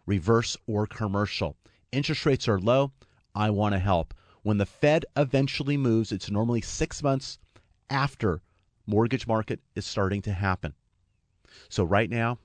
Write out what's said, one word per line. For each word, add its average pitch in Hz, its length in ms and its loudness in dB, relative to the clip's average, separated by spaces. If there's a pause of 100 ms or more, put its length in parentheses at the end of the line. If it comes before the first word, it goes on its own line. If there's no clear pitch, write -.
reverse 101 500 2 (120)
or 104 180 0
commercial. 101 720 -4 (360)
Interest 143 360 -2
rates 135 200 2
are 104 120 2
low. 131 320 2 (420)
I 107 160 0
want 104 240 2
to 95 60 2
help. 90 340 0 (300)
When 104 160 2
the 101 60 4
Fed 151 400 2 (120)
eventually 139 600 0
moves, 113 340 2
it's 101 200 -6
normally 113 300 0
six - 420 -6
months 135 360 -2 (500)
after 131 520 -2 (440)
mortgage 107 420 0
market 110 320 -2 (160)
is 104 100 -8
starting 98 360 0
to 107 100 -6
happen. 92 420 -2 (960)
So - 140 0
right 98 260 2
now, 117 360 -2